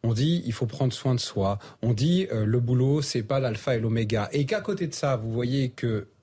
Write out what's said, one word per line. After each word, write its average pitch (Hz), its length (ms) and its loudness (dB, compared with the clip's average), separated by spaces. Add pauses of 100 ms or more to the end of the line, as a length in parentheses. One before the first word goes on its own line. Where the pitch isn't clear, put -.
On 117 100 2
dit, 156 320 2
il 117 80 -2
faut 123 120 -2
prendre 123 280 0
soin 131 200 0
de 120 60 0
soi. 98 400 0 (220)
On 117 120 2
dit, 170 380 2
euh, 110 140 0
le 113 160 2
boulot, 127 400 2
c'est 123 220 -2
pas 135 160 0
l'alpha 123 360 0
et 113 40 0
l'oméga. 110 520 0
Et 147 140 0
qu'à 202 160 -2
côté 190 260 -2
de 139 60 -8
ça, 135 240 0
vous 110 140 -4
voyez 123 380 0
que 110 380 -2 (160)